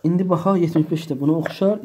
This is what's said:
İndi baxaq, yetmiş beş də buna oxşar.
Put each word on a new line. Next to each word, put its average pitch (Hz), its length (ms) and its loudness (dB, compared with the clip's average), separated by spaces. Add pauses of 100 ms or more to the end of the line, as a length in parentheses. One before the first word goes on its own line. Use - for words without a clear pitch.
İndi 175 240 2
baxaq, 180 340 2
yetmiş 160 280 0
beş 160 200 -4
də 131 100 -4
buna 156 180 2
oxşar. 190 460 -2